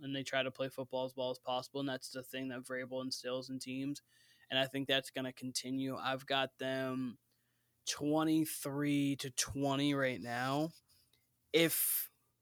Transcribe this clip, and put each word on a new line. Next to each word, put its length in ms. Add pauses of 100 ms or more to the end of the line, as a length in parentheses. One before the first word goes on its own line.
and 140
they 80
try 220
to 80
play 160
football 380
as 100
well 140
as 100
possible. 400
And 80
that's 220
the 120
thing 260
that 140
Vrabel 400
instills 480
in 80
teams. 420 (480)
And 100
I 80
think 200
that's 240
gonna 220
continue. 640
I've 280
got 340
them 600 (680)
twenty-three 1300
to 160
twenty 640
right 260
now. 500 (800)
If, 580 (320)